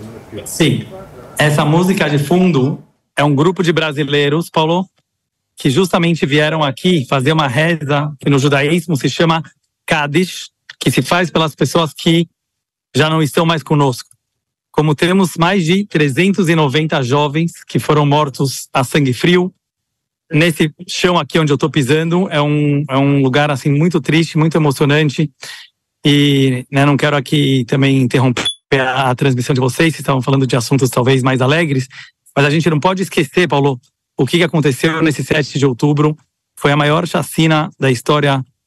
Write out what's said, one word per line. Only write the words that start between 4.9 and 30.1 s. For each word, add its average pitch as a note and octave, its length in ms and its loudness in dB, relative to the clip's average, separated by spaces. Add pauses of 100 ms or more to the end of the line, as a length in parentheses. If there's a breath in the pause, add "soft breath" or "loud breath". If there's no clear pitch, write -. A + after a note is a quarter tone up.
que - 140 -2
justamente E3+ 560 0
vieram D3+ 400 0
aqui C#3+ 420 0
fazer C#3 260 0
uma D#3 140 0
reza D3+ 720 -2
que - 120 -2
no C#3 80 4
judaísmo D3 580 0
se C3+ 140 -2
chama E3 320 0 (440 loud breath)
Kaddish, D#3 640 -2 (320)
que D3 100 -2
se C#3+ 120 0
faz F3 280 0
pelas D#3+ 240 -2
pessoas D#3+ 380 -2
que E3+ 340 0 (680)
já D#3 160 0
não D#3+ 120 0
estão E3 220 0
mais E3 180 0
conosco. C#3+ 460 -2 (640)
Como D3+ 220 0
temos F#3 420 0
mais F3 300 0
de G3 180 0
trezentos E3 640 0
e E3+ 60 2
noventa D#3 480 0
jovens D3 600 -2
que - 160 -4
foram D3 280 2
mortos C#3+ 680 -2
a C#3 100 0
sangue C3+ 300 0
frio, F3+ 400 0 (800)
nesse D#3+ 400 0 (160)
chão F3+ 300 0
aqui D3+ 200 -2
onde D3 140 2
eu C3+ 60 2
tô D#3+ 100 -2
pisando, D#3+ 640 0
é D3+ 100 0
um, D3 480 0
é C3+ 80 -2
um C#3 260 2
lugar, C#3+ 280 2
assim, C#3+ 200 -2
muito D#3+ 300 2
triste, D#3+ 380 0
muito D#3+ 180 2
emocionante. D3 760 0 (720 loud breath)
E, C#3 720 2
né, C#3 140 2
não C#3+ 100 4
quero D3 200 0
aqui C3+ 520 0
também C3+ 320 2
interromper B2+ 460 0 (260)
a, C3 380 0
a B2 40 -2
transmissão C3 380 -2
de B2+ 80 0
vocês, D#3 320 0
vocês - 80 -14
estavam C3+ 220 -2